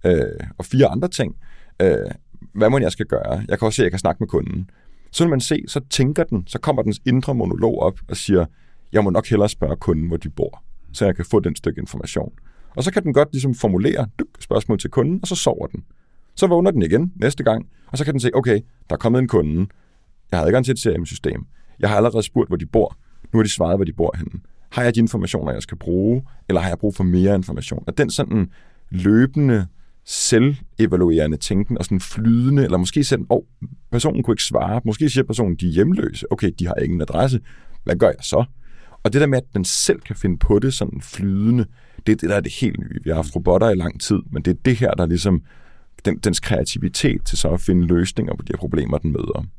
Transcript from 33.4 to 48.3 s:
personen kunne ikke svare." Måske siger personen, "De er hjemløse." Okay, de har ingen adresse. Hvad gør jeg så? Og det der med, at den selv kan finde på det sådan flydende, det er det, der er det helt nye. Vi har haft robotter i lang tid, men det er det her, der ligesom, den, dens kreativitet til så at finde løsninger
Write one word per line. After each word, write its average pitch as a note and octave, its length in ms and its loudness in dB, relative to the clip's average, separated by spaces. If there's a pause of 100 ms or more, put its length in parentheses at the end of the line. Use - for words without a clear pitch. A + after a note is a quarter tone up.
personen B2+ 300 0
kunne A#2 120 0
ikke - 80 -2
svare." G2 420 -2
Måske A2+ 260 0
siger C3 140 2
personen, G#2 320 0
"De F2+ 120 -4
er D#2+ 40 0
hjemløse." C#3 600 0
Okay, F#2+ 260 0
de F2 80 -2
har F2 80 -4
ingen E2 260 -2
adresse. B2 400 0 (440)
Hvad F2 120 0
gør G2+ 100 4
jeg - 180 0
så? - 200 2 (580)
Og G#2 100 0
det C#3 80 2
der D3+ 60 4
med, C3 120 2
at B2 60 -2 (100)
den F#2+ 100 0
selv - 360 0
kan - 160 -10
finde F2+ 220 0
på G#2 200 4
det C3 160 0
sådan - 260 -4
flydende, G#2 640 0 (420)
det G#2+ 60 4
er G#2+ 40 4
det, F2 140 -2
der G2+ 60 2
er G2+ 40 2
det - 120 -6
helt G2 280 -2
nye. - 240 -10
Vi D2+ 60 -2
har D#2+ 40 0
haft D#2+ 220 -2
robotter F#2 340 4
i G2+ 40 4
lang F2 260 -2
tid, G2+ 180 2 (140)
men - 100 -4
det F2+ 80 0
er - 140 0
det B2+ 120 4
her, A2 140 2
der F2+ 160 0
ligesom, F2 360 2 (640)
den, - 140 0
dens F#2 220 0
kreativitet - 840 -2
til - 120 0
så - 100 2
at F2 120 0
finde F2+ 260 2
løsninger F2 500 0